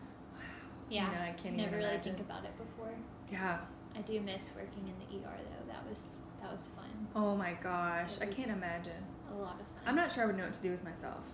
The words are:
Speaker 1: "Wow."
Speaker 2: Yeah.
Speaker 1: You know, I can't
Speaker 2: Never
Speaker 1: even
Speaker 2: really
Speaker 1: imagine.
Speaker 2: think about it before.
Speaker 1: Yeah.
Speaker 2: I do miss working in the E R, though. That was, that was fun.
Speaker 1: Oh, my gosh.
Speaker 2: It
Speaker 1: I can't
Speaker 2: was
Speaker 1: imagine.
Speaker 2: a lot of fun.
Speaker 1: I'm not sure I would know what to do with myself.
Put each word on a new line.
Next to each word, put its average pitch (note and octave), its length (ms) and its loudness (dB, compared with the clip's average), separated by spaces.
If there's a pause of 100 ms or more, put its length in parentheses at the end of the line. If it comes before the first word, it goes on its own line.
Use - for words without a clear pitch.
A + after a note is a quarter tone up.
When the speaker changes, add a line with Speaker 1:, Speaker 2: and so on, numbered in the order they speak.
(340)
Speaker 1:
"Wow." - 60 -10 (500)
Speaker 2:
Yeah. G3+ 160 4
Speaker 1:
You F#3 100 4
know, F3 60 2
I E3+ 100 0
can't F#3+ 240 -2
Speaker 2:
Never G#3+ 120 4
Speaker 1:
even G3+ 100 2
Speaker 2:
really G#3 160 4
Speaker 1:
imagine. F#3+ 220 0
Speaker 2:
think G#3 120 -2
about F#3+ 160 -4
it - 140 -8
before. A3+ 340 -6 (380)
Speaker 1:
Yeah. F#3 280 2 (380)
Speaker 2:
I G#3+ 60 -2
do G#3+ 180 2
miss G3 340 -2
working G3 320 -6
in F#3+ 120 -4
the G3 180 -6
E F#3+ 100 -4
R, G3 100 -6
though. - 360 -6
That G#3 160 -6
was, - 300 -8 (240)
that F#3 100 -4
was G3 240 -6
fun. G#3+ 400 -6
Speaker 1:
Oh, G#3 200 8
my F3 180 2
gosh. F3 640 4
Speaker 2:
It - 60 0
Speaker 1:
I G#3 40 2
can't A3+ 220 0
Speaker 2:
was G#3 80 2
Speaker 1:
imagine. E3+ 460 -2 (300)
Speaker 2:
a - 20 -4
lot G3 260 -2
of G3+ 60 -8
fun. - 200 -10
Speaker 1:
I'm B3+ 100 8
not E4 160 6
sure B3 120 6
I - 20 10
would G3+ 100 6
know F#3 80 2
what G3+ 100 -2
to - 80 -6
do F#3 80 4
with F3+ 140 0
myself. - 360 -4 (140)